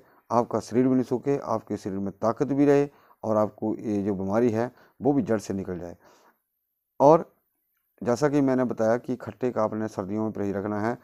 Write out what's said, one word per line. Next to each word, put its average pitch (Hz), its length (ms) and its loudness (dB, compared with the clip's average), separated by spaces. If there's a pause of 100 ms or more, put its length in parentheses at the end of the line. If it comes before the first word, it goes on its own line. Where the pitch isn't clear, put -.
(300)
आपका 113 300 0
शरीर 123 280 0
भी 131 60 2
नहीं 127 100 2
सूखे, 135 340 -2
आपके 107 400 -4
शरीर 98 220 -6
में 98 120 -6
ताकत 117 360 -2
भी 139 180 2
रहे 143 220 4 (360)
और 110 140 0
आपको 107 380 -2
ये 104 280 -4
जो 101 120 -2
बीमारी 101 340 0
है 113 220 -2 (300)
वो 139 120 2
भी 139 80 2
जड़ 107 180 -2
से 98 140 -8
निकल 92 260 -6
जाए। 87 180 -14 (1000)
और 156 260 8 (760)
जैसा 120 280 0
कि 143 120 2
मैंने 131 220 2
बताया 113 340 0
कि 123 180 -6
खट्टे - 360 -6
का 107 120 0
आपने 107 240 -2
सर्दियों 104 360 -4
में 110 80 -4
परहेज 101 240 -4
रखना 101 260 -4
है। 117 220 -4